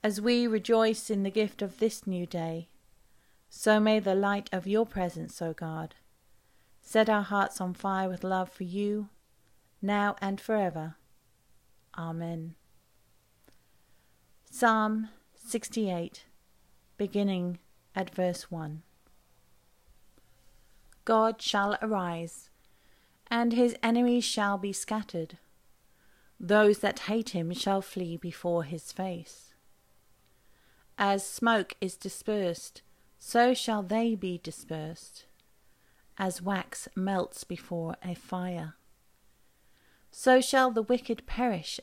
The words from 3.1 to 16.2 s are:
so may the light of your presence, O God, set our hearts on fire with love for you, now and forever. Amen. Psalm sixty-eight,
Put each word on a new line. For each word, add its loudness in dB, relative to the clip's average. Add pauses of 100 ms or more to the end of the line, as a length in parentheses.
so 4
may 6
the 2
light 2
of -4
your 2
presence, -6
O -4
God, -8 (840)
set 4
our 4
hearts 0
on -2
fire -2
with -6
love 0
for -12
you, -2 (760)
now 2
and -4
forever. -2 (1040)
Amen. -6 (1900)
Psalm 2 (260)
sixty-eight, -6 (680)